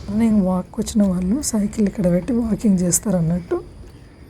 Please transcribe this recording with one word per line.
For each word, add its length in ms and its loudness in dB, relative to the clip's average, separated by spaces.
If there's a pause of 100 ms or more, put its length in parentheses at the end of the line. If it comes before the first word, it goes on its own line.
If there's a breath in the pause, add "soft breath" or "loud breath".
మార్నింగ్ 360 2 (100)
వాక్ 320 -2
వచ్చిన 280 0
వాళ్ళు 280 0 (120)
సైకిల్ 420 0
ఇక్కడ 220 -2
పెట్టి 200 0 (100)
వాకింగ్ 400 2
చేస్తారు 380 0
అన్నట్టు. 360 -2 (720 loud breath)